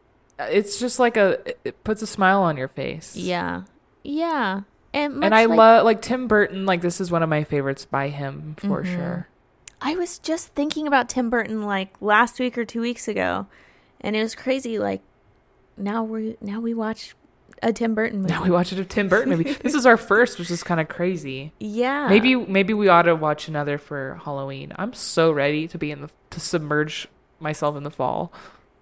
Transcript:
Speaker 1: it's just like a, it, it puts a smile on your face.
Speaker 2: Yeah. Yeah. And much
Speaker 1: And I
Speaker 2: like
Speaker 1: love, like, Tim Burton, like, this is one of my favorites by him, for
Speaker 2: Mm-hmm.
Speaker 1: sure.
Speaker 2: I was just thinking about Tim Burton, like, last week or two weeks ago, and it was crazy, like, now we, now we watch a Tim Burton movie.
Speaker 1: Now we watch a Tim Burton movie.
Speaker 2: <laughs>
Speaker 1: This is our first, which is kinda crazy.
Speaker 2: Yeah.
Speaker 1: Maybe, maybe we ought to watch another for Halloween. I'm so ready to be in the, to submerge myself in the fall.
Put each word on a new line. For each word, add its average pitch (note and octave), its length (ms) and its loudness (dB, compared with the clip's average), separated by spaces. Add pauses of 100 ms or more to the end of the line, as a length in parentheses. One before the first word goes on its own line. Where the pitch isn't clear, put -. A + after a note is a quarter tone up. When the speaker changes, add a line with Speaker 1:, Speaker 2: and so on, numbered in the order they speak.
(500)
Speaker 1:
it's G3+ 280 0
just B3 220 -2
like A#3 160 2
a, G3 280 4
it, - 200 -10
it - 200 -8
puts G#3+ 160 -4
a A3 60 -6
smile G3 360 2
on D#3+ 140 2
your C3 120 -6
face. - 480 -10
Speaker 2:
Yeah. F3+ 460 -4 (420)
Yeah. C#4 560 -2 (340)
And D4 220 -4
much - 100 0
Speaker 1:
And G#3 80 4
I A3+ 120 8
Speaker 2:
like A3+ 120 4
Speaker 1:
love, A3+ 260 10
like, A3 160 4
Tim B3+ 280 -4
Burton, G3+ 360 2
like, F#3 160 2
this F3 200 -2
is F3 100 -4
one E3 120 2
of D#3+ 60 2
my D3+ 160 2
favorites C#3 400 -2
by C#3 240 -2
him, C#3+ 500 -8
for G3+ 240 -2
Speaker 2:
Mm-hmm. F3+ 140 -4
Speaker 1:
sure. F3 320 -6 (520)
Speaker 2:
I D4+ 160 -2
was F4 220 -6
just - 360 -6
thinking D4+ 320 -4
about C4 220 2
Tim A#3+ 220 -2
Burton, A3 320 -2
like, G3 380 -4
last G#3 400 4
week B3 160 -2
or A#3 80 -4
two A#3 160 -8
weeks A#3 280 -4
ago, G3 380 -2 (540)
and G#3+ 160 -4
it G#3+ 60 0
was A3 120 -4
crazy, B3+ 440 -4
like, G3+ 240 -4 (720)
now G#3 280 -4
we, A3 360 -6
now G3+ 200 -8
we A#3 140 -4
watch A3 400 -6 (480)
a A3+ 100 0
Tim A3+ 220 -2
Burton G#3+ 280 -2
movie. E3+ 100 0
Speaker 1:
Now E3 120 -4
we F#3 60 4
watch F3 220 2
a F#3 120 -4
Tim - 240 -2
Burton G#3 220 2
movie. F3+ 240 0
Speaker 2:
<laughs> - 80 -8
Speaker 1:
This D4+ 120 0
is C4 120 2
our A#3 100 10
first, A3+ 420 2
which F3 140 -8
is F3 120 -4
kinda E3 200 0
crazy. D3+ 760 -6
Speaker 2:
Yeah. B3 500 -2
Speaker 1:
Maybe, A3+ 280 6
maybe G3 380 0
we G#3 140 2
ought E3+ 140 8
to E3+ 140 4
watch D3+ 320 -2
another D3 300 -4
for C#3 460 -10
Halloween. C#3 520 -10
I'm G3+ 180 -8
so - 380 2
ready D3+ 360 0
to E3 100 -12
be D3 120 -6
in C#3+ 120 -12
the, D3+ 80 -16 (200)
to - 100 -10
submerge D3+ 680 -2 (320)
myself D3+ 360 -4
in C#3+ 60 -10
the D3 80 -10
fall. - 420 -4 (500)